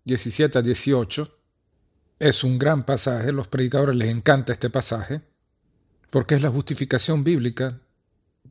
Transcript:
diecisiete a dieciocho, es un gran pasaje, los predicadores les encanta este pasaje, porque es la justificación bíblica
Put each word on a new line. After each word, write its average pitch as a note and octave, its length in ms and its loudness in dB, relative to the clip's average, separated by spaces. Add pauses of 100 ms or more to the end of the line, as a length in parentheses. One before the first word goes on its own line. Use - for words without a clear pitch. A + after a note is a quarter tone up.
diecisiete B2+ 560 0
a - 20 2
dieciocho, B2 720 0 (840)
es D3+ 260 2
un B2+ 140 2
gran C#3 280 0
pasaje, B2 460 -2
los C3+ 160 -4
predicadores C3 480 2
les A2+ 140 2
encanta B2 440 2
este B2 160 -4
pasaje, A#2+ 520 -4 (880)
porque C3+ 260 0
es C3+ 60 2
la D3 80 2
justificación C#3 760 -2
bíblica B2+ 560 -2 (720)